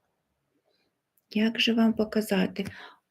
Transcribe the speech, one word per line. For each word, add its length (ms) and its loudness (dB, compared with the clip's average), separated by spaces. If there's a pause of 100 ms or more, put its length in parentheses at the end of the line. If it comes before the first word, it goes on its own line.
(1400)
Як 240 0
же 140 2
вам 200 4
показати? 720 -2 (460)